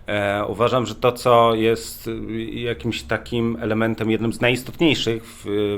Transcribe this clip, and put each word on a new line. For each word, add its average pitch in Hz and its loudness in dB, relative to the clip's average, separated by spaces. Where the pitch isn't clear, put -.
E, 101 0
uważam, 117 0
że 110 -6
to, 123 2
co 117 4
jest, 113 -2
e, 113 -6
jakimś 117 -6
takim 117 -2
elementem, 113 0
jednym 110 0
z - -8
najistotniejszych 123 2
w, - -18